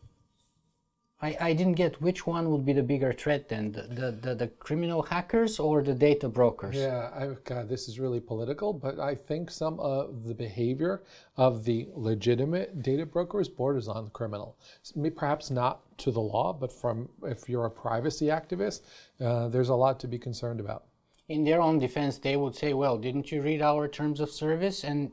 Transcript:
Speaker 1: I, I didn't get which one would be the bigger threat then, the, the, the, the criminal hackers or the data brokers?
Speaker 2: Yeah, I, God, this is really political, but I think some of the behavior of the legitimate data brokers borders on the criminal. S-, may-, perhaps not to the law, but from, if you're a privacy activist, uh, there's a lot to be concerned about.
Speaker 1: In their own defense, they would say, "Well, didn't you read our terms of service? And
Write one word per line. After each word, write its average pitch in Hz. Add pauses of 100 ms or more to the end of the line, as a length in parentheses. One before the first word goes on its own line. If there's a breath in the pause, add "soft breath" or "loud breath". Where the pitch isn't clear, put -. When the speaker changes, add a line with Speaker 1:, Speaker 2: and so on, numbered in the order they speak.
(1200)
Speaker 1:
I, 151
I 170
didn't 180
get 170
which 175
one 165
would 139
be 139
the 135
bigger 131
threat 143
then, 107
the, 104
the, 123
the, 120
the 117
criminal 165
hackers 220
or 151
the 139
data 143
brokers? 117
Speaker 2:
Yeah, 127
I, 135
God, 120
this 123
is 113
really 123
political, 120
but 135
I 143
think 165
some 160
of 135
the 113
behavior 123 (340 loud breath)
of 123
the 117
legitimate 127
data 139
brokers 175
borders 127
on 110
the 110
criminal. 104 (280 loud breath)
S-, -
may-, 151
perhaps 147
not 123 (180)
to 135
the 113
law, 110
but 135
from, 117 (160)
if -
you're 120
a 110
privacy 120
activist, 175 (380 loud breath)
uh, 120
there's 127
a 131
lot 131
to -
be 120
concerned 117
about. 107 (440)
Speaker 1:
In 156
their 160
own 160
defense, 135
they 139
would 139
say, 147
"Well, 135
didn't 127
you 147
read 151
our 147
terms 147
of 147
service? 165
And 143